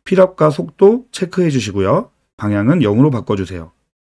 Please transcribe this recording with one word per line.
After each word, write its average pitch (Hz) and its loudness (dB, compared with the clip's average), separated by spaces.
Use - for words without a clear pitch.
필압과 185 2
속도 196 0
체크해 175 -4
주시고요. 107 -2
방향은 107 0
영으로 120 2
바꿔주세요. 95 -6